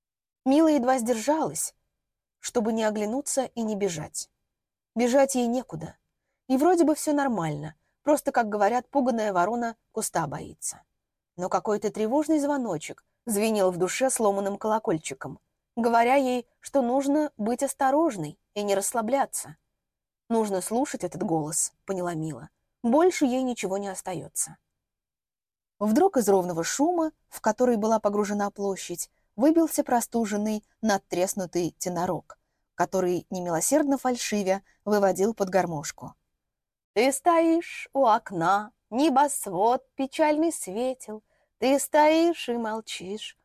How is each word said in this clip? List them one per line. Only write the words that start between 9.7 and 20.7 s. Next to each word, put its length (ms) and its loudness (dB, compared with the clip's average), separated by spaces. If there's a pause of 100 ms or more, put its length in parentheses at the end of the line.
куста 340 -4
боится. 560 -12 (540)
Но 120 -4
какой-то 420 0
тревожный 500 0
звоночек 640 -4 (220)
звенел 440 2
в 60 -4
душе 340 0
сломанным 480 -2
колокольчиком, 800 -4 (380)
говоря 400 2
ей, 300 0 (140)
что 220 0
нужно 540 0
быть 260 -2
осторожной 760 0 (160)
и 80 -4
не 120 0
расслабляться. 840 -2 (720)
"Нужно 320 0
слушать 440 -4